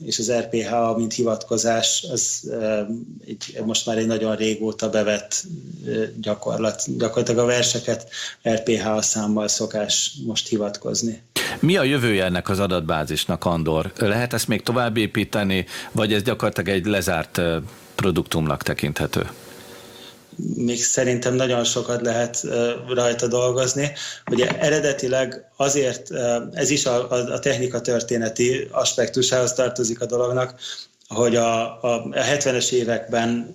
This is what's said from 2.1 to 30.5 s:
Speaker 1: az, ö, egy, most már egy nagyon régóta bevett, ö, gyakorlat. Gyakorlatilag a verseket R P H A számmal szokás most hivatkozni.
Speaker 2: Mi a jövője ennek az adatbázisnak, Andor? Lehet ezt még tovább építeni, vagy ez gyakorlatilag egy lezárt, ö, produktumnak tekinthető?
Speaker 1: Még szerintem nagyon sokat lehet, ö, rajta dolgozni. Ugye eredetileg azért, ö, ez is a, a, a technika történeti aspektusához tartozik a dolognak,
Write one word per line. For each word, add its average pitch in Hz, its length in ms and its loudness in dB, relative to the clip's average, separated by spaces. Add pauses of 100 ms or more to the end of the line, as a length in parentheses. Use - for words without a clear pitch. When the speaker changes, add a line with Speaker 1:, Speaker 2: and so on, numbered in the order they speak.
Speaker 1:
az, - 280 -2 (100)
ö, 110 300 0 (460)
egy, - 380 -10
most 110 220 -2
már 110 120 0
egy 113 80 2
nagyon 110 300 0
régóta 110 540 -2
bevett, 104 540 0 (420)
ö, 110 160 -2 (180)
gyakorlat. 110 800 -2
Gyakorlatilag 117 420 2
a 120 60 4
verseket 120 640 0 (400)
R 113 140 2
P - 60 -4
H 110 180 2
A 107 160 2
számmal 107 460 0
szokás - 640 0 (140)
most 110 220 -2
hivatkozni. 110 760 -2 (440)
Speaker 2:
Mi 180 100 6
a 170 60 4
jövője 120 420 4
ennek 90 240 0
az 95 100 2
adatbázisnak, 82 840 0
Andor? 80 540 2
Lehet 117 340 2
ezt 113 160 -2
még 104 140 0
tovább 120 340 0
építeni, 98 720 2 (260)
vagy 107 200 2
ez 104 100 2
gyakorlatilag 104 460 0
egy 98 180 2
lezárt, 92 520 0
ö, 85 180 2 (380)
produktumnak 80 680 0
tekinthető? - 680 -2 (1300)
Speaker 1:
Még 120 300 -2
szerintem 123 500 2
nagyon 127 300 2
sokat 120 380 -2
lehet, 120 400 0
ö, 120 280 0 (240)
rajta 120 320 2
dolgozni. 127 680 2 (380)
Ugye 123 280 2
eredetileg 139 840 0 (120)
azért, 139 540 0
ö, 120 260 0 (160)
ez 131 180 0
is 143 160 2
a, 123 240 2
a, 123 220 0
a 127 60 -2
technika 127 420 0
történeti 120 920 0
aspektusához 123 800 2
tartozik 120 480 0
a 120 60 -2
dolognak, 123 480 0 (540)